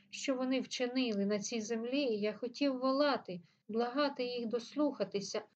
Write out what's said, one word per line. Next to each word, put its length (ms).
що 260
вони 260
вчинили 640
на 140
цій 220
землі, 420
я 300
хотів 460
волати, 640
благати 560
їх 240
дослухатися, 920